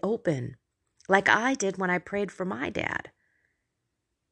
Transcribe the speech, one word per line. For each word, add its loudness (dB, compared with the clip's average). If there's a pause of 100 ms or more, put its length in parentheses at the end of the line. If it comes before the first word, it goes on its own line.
open, -2 (520)
like 4
I 4
did -2
when 0
I 2
prayed -4
for -8
my -4
dad. -4 (1200)